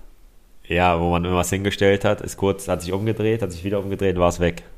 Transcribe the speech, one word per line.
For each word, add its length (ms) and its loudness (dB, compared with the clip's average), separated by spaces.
Ja, 340 2
wo 100 2
man 140 0
immer 120 0
was 140 0
hingestellt 540 2
hat, 160 2
ist 160 -10
kurz, 320 -2
hat 140 -2
sich 100 -6
umgedreht, 500 -2
hat 100 -4
sich 120 -10
wieder 160 -2
umgedreht, 380 -2
war 100 4
es 120 -2
weg. 240 0